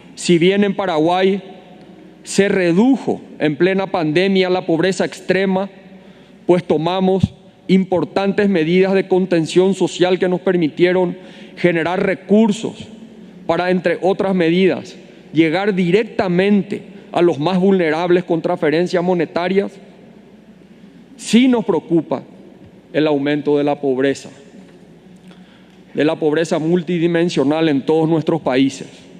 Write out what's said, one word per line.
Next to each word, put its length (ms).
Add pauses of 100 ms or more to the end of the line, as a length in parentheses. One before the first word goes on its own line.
(160)
Si 220
bien 260
en 100
Paraguay 680 (840)
se 240
redujo 720 (180)
en 160
plena 320
pandemia 640
la 160
pobreza 380
extrema, 680 (760)
pues 180
tomamos 680 (360)
importantes 800
medidas 460
de 140
contención 680
social 440
que 100
nos 120
permitieron 760 (400)
generar 480
recursos 840 (600)
para, 240
entre 320
otras 320
medidas, 600 (360)
llegar 420
directamente 1080 (300)
a 100
los 160
más 200
vulnerables 680
con 180
transferencias 600
monetarias, 680 (1400)
sí 320
nos 160
preocupa 580 (720)
el 140
aumento 500
de 80
la 160
pobreza, 500 (1600)
de 100
la 120
pobreza 420
multidimensional 1120
en 180
todos 220
nuestros 320
países, 480 (300)